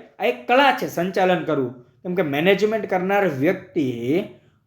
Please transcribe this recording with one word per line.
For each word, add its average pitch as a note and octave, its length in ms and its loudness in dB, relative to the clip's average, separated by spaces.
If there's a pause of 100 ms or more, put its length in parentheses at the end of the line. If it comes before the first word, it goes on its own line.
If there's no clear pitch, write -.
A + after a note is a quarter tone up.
(200)
આ B3 60 -2
એક A#3+ 220 -2
કળા C4 340 4
છે E3+ 60 -4
સંચાલન F#3 560 0
કરવું. C#3 400 -2
કેમ - 320 -10
કે F#3+ 60 2
મેનેજમેન્ટ F#3+ 680 0
કરનાર F#3+ 380 0
વ્યક્તિ C3+ 920 -2 (480)